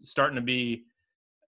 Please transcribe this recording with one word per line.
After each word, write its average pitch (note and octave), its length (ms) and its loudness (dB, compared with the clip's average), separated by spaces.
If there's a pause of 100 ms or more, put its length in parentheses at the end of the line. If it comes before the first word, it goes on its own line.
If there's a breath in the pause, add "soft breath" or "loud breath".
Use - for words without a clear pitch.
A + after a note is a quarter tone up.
starting C#3 360 0
to B2 40 -2
be A#2+ 440 -2 (640)